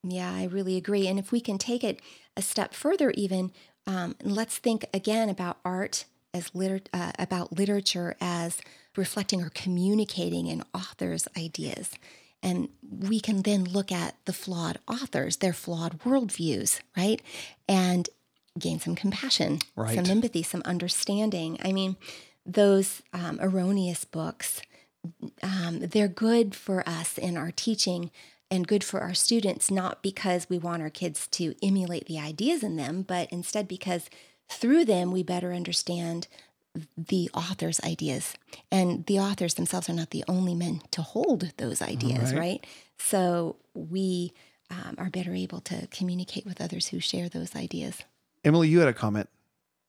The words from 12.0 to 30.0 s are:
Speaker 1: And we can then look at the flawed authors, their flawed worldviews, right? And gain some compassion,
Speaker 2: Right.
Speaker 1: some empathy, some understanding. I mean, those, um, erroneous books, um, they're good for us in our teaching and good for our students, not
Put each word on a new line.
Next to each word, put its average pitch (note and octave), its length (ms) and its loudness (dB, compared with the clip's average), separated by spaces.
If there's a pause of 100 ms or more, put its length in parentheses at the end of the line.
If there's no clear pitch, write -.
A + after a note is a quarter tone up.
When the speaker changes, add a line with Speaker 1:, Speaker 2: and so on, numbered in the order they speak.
Speaker 1:
And F3+ 280 0 (120)
we G3 380 -2
can G3+ 220 0
then G3 240 4
look F#3+ 260 -2
at E3+ 320 -2
the - 80 -4
flawed E3+ 560 -4
authors, A#3+ 500 -2
their F#3 160 2
flawed E3+ 460 -6
worldviews, F#3 800 0 (160)
right? F#3+ 260 2 (460)
And F3+ 400 4 (500)
gain E3 220 -2
some E3 160 -2
compassion, F#3+ 640 0 (160)
Speaker 2:
Right. A2 200 0
Speaker 1:
some F3+ 100 2
empathy, G3+ 380 2
some F3 220 -4
understanding. F3+ 1000 0
I F#3+ 80 2
mean, F#3+ 260 0 (480)
those, G3 560 6 (120)
um, E3+ 280 -4
erroneous F#3 640 2
books, - 560 -6 (840)
um, F3 360 -2
they're G3+ 280 4
good A3 480 4
for - 320 -2
us E3 300 -4
in F3 200 -2
our D#3+ 140 -4
teaching F3+ 600 0 (400)
and F3+ 160 2
good G3+ 160 4
for - 180 -2
our F3+ 120 -4
students, G3+ 560 2
not F#3+ 320 0